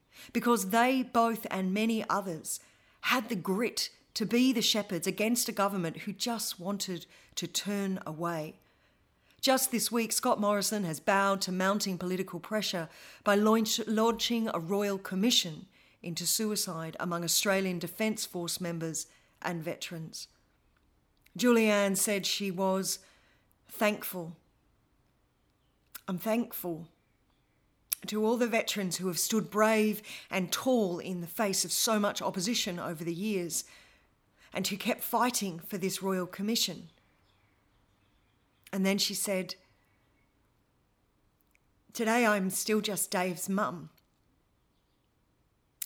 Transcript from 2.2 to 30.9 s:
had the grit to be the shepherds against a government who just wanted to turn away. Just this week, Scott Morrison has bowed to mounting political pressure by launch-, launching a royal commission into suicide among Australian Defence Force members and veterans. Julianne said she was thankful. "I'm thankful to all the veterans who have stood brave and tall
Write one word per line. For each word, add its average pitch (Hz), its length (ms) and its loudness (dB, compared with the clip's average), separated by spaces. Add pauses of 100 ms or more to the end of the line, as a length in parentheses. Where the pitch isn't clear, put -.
had 254 260 2
the 233 80 -2
grit 190 520 -2 (240)
to 214 140 -2
be 247 260 4
the 220 100 2
shepherds 196 440 0
against 214 420 0
a 226 40 -4
government 190 460 0
who 202 140 -8
just - 480 -4
wanted 185 460 -6 (280)
to - 120 -6
turn 196 580 -2
away. 160 520 -4 (840)
Just 262 300 4
this 214 200 0
week, 226 220 0
Scott - 280 2
Morrison 208 440 2
has 156 160 -4
bowed 196 420 4
to 185 100 -2
mounting 190 460 0
political 185 420 -4
pressure 185 480 -4 (360)
by 202 100 6
launch-, 214 520 4
launching 226 680 2
a - 60 -2
royal 196 400 0
commission 185 680 0 (360)
into 175 240 -6
suicide 180 760 -2
among 170 240 -2
Australian 190 540 2
Defence 208 460 -2
Force 170 360 -6
members 165 460 -4 (360)
and 170 200 -4
veterans. 160 680 -10 (1080)
Julianne 208 600 4
said 196 280 0
she - 260 -2
was 190 500 0 (680)
thankful. 190 680 -2 (1700)
"I'm 185 120 -4
thankful 180 720 -4 (1200)
to 214 180 0
all 226 120 4
the 240 100 2
veterans 202 520 0
who 185 100 -2
have 170 100 -4
stood - 320 0
brave 214 520 4 (280)
and 185 220 -2
tall 214 460 2